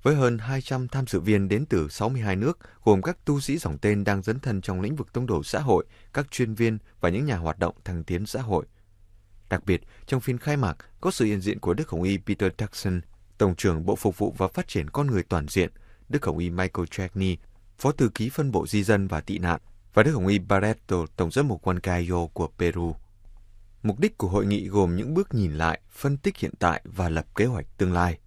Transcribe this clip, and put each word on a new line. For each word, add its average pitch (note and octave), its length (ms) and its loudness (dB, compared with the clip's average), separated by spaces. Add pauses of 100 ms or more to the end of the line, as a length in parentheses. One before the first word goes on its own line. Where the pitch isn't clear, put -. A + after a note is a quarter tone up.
Với C#3+ 120 6
hơn B2 220 4
hai B2+ 240 -4
trăm B2+ 260 -4
tham C3 200 -2
dự F#2 120 0
viên G2 280 4
đến G#2+ 180 2
từ E2 240 2
sáu G2+ 200 -2
mươi B2+ 120 -2
hai G2+ 140 0
nước, B2 240 0 (240)
gồm G2+ 180 6
các - 240 -4
tu C#3+ 140 2
sĩ C#3 180 -2
dòng D#2 200 -4
tên G2+ 260 0
đang G2 180 0
dấn A2+ 180 -4
thân G#2+ 220 -4
trong F#2 200 -4
lĩnh A#2 140 -4
vực - 180 -10
tông B2 120 -4
đồ F2 180 0
xã - 160 -4
hội, A#2+ 260 4 (280)
các C#3+ 180 -4
chuyên A2+ 220 -2
viên A2 240 0 (220)
và F2 100 2
những A2 160 0
nhà B2+ 120 -2
hoạt E2 220 -4
động F2 240 0
thăng E2+ 200 -6
tiến F2+ 220 -4
xã - 160 -6
hội. F#2+ 240 0 (840)
Đặc - 160 -2
biệt, F2+ 160 2 (260)
trong C3 140 -2
phiên B2 160 -4
khai D3 200 -2
mạc, A2 200 0 (240)
có F#2+ 100 0
sự - 140 0
hiện G#2 160 0
diện G2+ 180 -2
của F2 140 0
Đức D#3 160 -2
Hồng F2 140 -2
Y G2 140 2
Peter F#2+ 400 -2
Turkson, F#2 440 -4 (360)
Tổng F#2 180 4
trưởng E2 300 0
Bộ C#3+ 100 2
Phục - 220 -2
vụ - 200 -2
và F#2+ 100 2
Phát - 200 -4
triển D#2 220 -4
Con C#3+ 180 0
người G#2 160 2
Toàn D#2+ 260 -2
diện, F2 200 2 (400)
Đức - 160 -2
Hồng D#2 120 -2
Y F2 120 -2
Michael F2+ 420 -2
Chagny, F#2 460 -2 (400)
Phó C#3 140 2
Thư C3+ 180 2
ký A2+ 200 -4
Phân C#3 220 -2
bộ F#2+ 160 0
Di G#2 160 2
dân G2 240 2
và E2 140 -2
Tị - 160 -6
nạn, F2 240 -2 (320)
và A2 100 6
Đức D3 80 4
Hồng G2 160 0
Y G2+ 120 4
Barreto, G2 680 0 (100)
Tổng E2+ 160 0
giám C#3+ 160 2
mục G2 160 -4
Huancayo F2 680 0
của E2 140 -2 (120)
Peru. E2+ 360 0 (880)
Mục G#2+ 160 -2
đích G3+ 180 0
của G2 100 -2
hội G2+ 180 2
nghị G2+ 220 0
gồm F#2+ 280 2
những A#2 180 -4
bước F#3+ 200 -2
nhìn F#2+ 200 0
lại, D#2+ 260 0 (100)
phân C#3 280 -4
tích - 200 -4
hiện - 220 -4
tại F2 240 0
và F2 260 -4
lập D#2+ 160 -2 (100)
kế G2+ 100 4
hoạch A2+ 200 -4 (120)
tương F2+ 160 2
lai. F2 340 2